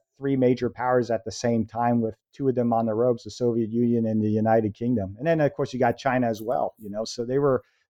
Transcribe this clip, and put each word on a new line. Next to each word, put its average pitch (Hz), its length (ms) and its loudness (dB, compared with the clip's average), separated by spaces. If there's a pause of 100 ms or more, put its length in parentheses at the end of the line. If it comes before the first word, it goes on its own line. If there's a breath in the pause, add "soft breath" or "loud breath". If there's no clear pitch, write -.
(180)
three 139 180 -2
major 123 340 2
powers 123 420 0
at 113 140 -2
the 110 60 -8
same 117 340 0
time 120 360 0
with 110 140 -4 (180)
two 139 140 -4
of 127 80 0
them 120 180 0
on 113 120 2
the 110 80 -2
ropes, 117 300 0
the 104 80 -12
Soviet 117 380 0
Union 117 360 0
and 110 180 0
the 107 80 0
United 110 420 2
Kingdom. 107 440 -4
And 135 100 -4
then, 165 140 2
of 143 120 2
course, 139 200 -4
you 123 60 -6
got 120 180 2
China 127 300 0
as 110 140 -2
well, 107 360 -2
you 104 120 -14
know, 107 160 -6
so 117 200 -8
they 127 140 0
were, 135 240 2 (280)